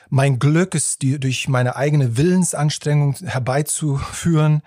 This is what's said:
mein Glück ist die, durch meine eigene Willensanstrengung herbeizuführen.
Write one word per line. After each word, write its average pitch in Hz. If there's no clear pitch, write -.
mein 135
Glück 156
ist -
die, 139
durch 131
meine 123
eigene 135
Willensanstrengung 151
herbeizuführen. 151